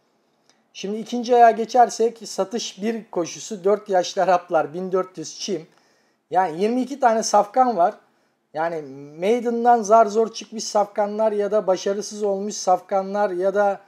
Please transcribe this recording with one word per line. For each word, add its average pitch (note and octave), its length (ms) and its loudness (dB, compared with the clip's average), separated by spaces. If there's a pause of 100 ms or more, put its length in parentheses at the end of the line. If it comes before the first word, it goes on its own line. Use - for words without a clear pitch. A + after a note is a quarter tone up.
(720)
Şimdi G#3 260 -8
ikinci A#3+ 360 -2
ayağa A#3 160 10
geçersek A3+ 760 2
satış F#3+ 580 -6
bir A3+ 280 -6
koşusu E3+ 540 -8
dört G3+ 240 0
yaşlı F3+ 340 0
Araplar E3+ 520 0
bin F#3 180 -8
dört F#3 260 -2
yüz D3+ 200 -14
çim. E3 280 -8 (640)
Yani E3+ 320 0
yirmi A#3+ 200 0
iki C4+ 180 -10
tane A3+ 220 2
safkan B3 540 2
var. F3+ 180 2 (600)
Yani D#3+ 280 -4 (380)
maiden'dan A#3 640 2
zar A3 240 6
zor G#3+ 260 0
çıkmış - 320 -12
safkanlar G#3 680 -2
ya G3+ 180 -2
da G#3 160 0
başarısız G3 560 -2
olmuş G3+ 320 -2
safkanlar G3 760 -2
ya F#3 240 -2
da G3+ 340 0